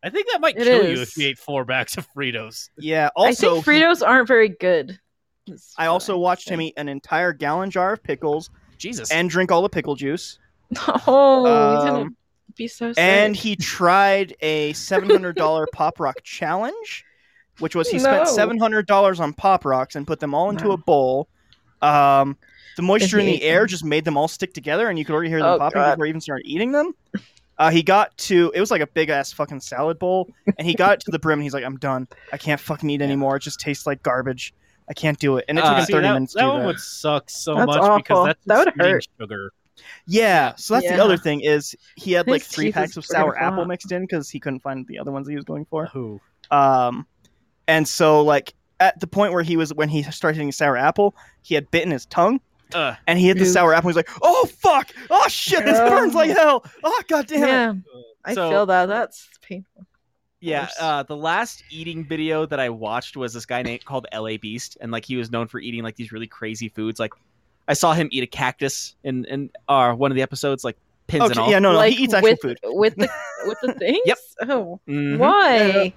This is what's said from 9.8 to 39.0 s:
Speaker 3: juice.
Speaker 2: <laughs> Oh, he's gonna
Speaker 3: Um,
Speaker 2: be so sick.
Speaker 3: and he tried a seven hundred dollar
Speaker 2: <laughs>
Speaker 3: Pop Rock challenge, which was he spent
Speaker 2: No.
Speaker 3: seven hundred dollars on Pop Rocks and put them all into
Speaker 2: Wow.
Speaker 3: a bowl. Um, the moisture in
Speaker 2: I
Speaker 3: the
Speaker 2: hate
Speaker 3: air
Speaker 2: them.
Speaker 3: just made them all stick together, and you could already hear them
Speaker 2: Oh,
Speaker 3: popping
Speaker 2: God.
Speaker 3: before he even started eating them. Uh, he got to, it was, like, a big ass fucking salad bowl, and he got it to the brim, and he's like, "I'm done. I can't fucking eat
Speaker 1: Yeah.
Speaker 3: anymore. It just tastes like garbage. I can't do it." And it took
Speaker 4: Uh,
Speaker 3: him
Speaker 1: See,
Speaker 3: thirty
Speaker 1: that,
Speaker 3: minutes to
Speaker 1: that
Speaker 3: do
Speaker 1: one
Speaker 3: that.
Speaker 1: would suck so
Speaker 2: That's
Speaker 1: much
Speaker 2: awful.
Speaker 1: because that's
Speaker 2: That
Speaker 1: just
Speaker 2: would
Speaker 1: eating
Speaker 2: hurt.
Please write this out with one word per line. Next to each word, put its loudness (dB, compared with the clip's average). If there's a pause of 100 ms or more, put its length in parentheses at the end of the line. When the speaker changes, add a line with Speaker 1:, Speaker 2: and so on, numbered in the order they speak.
Speaker 3:
juice. -8 (320)
Speaker 2:
<laughs> -8 (280)
Oh, 6
he's 2
gonna 0
Speaker 3:
Um, -10 (380)
Speaker 2:
be -10
so -8
sick. -2
Speaker 3:
and 4
he -4
tried 2
a -2
seven -2
hundred 4
dollar 0
Speaker 2:
<laughs> -10
Speaker 3:
Pop -2
Rock -4
challenge, -8 (540)
which -6
was 0
he -2
spent 4
Speaker 2:
No. 2
Speaker 3:
seven 0
hundred 0
dollars 4
on -2
Pop 0
Rocks -2
and -10
put -6
them -6
all 0
into -4
Speaker 2:
Wow. 2
Speaker 3:
a -4
bowl. 0 (540)
Um, 4 (400)
the -4
moisture 2
in 2
Speaker 2:
I 2
Speaker 3:
the 0
Speaker 2:
hate -4
Speaker 3:
air 4
Speaker 2:
them. 2
Speaker 3:
just -8
made -2
them -2
all 0
stick -8
together, -2
and -4
you -6
could -4
already -2
hear -2
them 2
Speaker 2:
Oh, 0
Speaker 3:
popping 0
Speaker 2:
God. 4
Speaker 3:
before -2
he -4
even -8
started -10
eating -4
them. 0 (680)
Uh, 4
he 4
got 2
to, 2
it -2
was, 0
like, 0
a -2
big -2
ass -2
fucking -8
salad -6
bowl, -2 (300)
and -8
he 0
got 4
it 2
to -10
the -4
brim, 0
and -6
he's -6
like, -6
"I'm -10
done. -4 (260)
I -10
can't -4
fucking -6
eat -2
Speaker 1:
Yeah. -2
Speaker 3:
anymore. -2
It -4
just -12
tastes -8
like -6
garbage. -4 (340)
I -12
can't -2
do 0
it." -4
And 0
it 2
took 4
Speaker 4:
Uh, 4
Speaker 3:
him 0
Speaker 1:
See, -2
Speaker 3:
thirty 2
Speaker 1:
that, 2
Speaker 3:
minutes -4
to -4
Speaker 1:
that 2
Speaker 3:
do 2
Speaker 1:
one -2
Speaker 3:
that. -2
Speaker 1:
would -4
suck -4
so -6
Speaker 2:
That's 2
Speaker 1:
much 2
Speaker 2:
awful. 6
Speaker 1:
because 2
that's -4
Speaker 2:
That 4
Speaker 1:
just 4
Speaker 2:
would 2
Speaker 1:
eating 4
Speaker 2:
hurt. -2 (140)